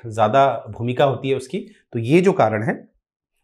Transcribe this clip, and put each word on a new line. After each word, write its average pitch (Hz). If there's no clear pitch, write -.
ज़्यादा 113
भूमिका 120
होती 135
है 131
उसकी। 156
तो 123
ये 131
जो 185
कारण 110
है, 165